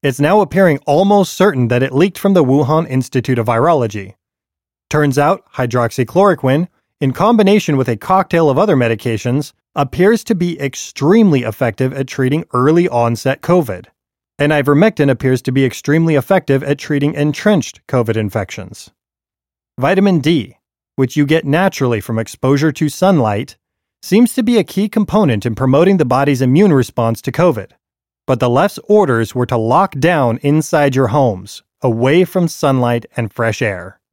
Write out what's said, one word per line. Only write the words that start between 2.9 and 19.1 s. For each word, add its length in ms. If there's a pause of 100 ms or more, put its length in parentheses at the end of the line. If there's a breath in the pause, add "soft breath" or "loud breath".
of 80
Virology. 680 (760)
Turns 260
out, 280 (100)
hydroxychloroquine, 1120 (340)
in 120
combination 640
with 120
a 80
cocktail 540
of 80
other 160
medications, 760 (240)
appears 480
to 100
be 260
extremely 840
effective 480
at 160
treating 440
early 360
onset 540
covid. 440 (540)
And 100
ivermectin 580
appears 340
to 100
be 120
extremely 520
effective 480
at 140
treating 360
entrenched 720
covid 300
infections. 720 (880)